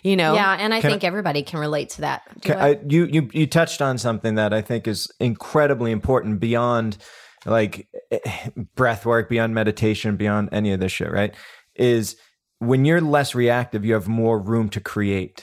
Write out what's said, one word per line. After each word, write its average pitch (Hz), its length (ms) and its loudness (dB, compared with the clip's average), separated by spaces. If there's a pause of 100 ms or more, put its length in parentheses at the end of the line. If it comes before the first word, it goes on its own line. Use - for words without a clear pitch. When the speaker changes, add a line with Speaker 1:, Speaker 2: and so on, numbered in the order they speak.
Speaker 1:
you 196 120 2
know? 165 180 4
Speaker 2:
Yeah. 196 240 4
And 214 160 -2
I 226 80 0
Speaker 3:
Can - 80 2
I - 40 2
Speaker 2:
think 202 100 -2
everybody 170 400 -2
can 156 160 -8
relate 151 320 -4
to - 100 -16
that. 139 200 -4 (200)
Do - 120 -2
Speaker 3:
Can - 60 0
Speaker 2:
I 143 100 4
Speaker 3:
I, 147 180 2
you, 165 180 4
you, 143 280 0
you 151 140 2
touched 165 340 0
on 131 160 0
something 110 380 -2
that 107 180 2
I 110 80 0
think 117 260 -6
is - 320 -4
incredibly 123 720 0
important 107 480 0
beyond, 117 580 0 (480)
like, 107 420 0 (240)
eh, - 380 -6 (260)
breath 117 300 0
work, 117 240 2
beyond 113 240 0
meditation, 107 640 0
beyond 104 340 0
any 107 220 0
of 92 80 -2
this 92 100 -2
shit, 80 200 -6
right? 104 220 0 (420)
Is 120 420 2 (400)
when 131 260 2
you're 165 160 4
less 147 340 2
reactive, 120 520 0
you 113 80 2
have 104 160 0
more 113 280 2
room 110 340 0
to 98 100 -8
create, 98 600 -2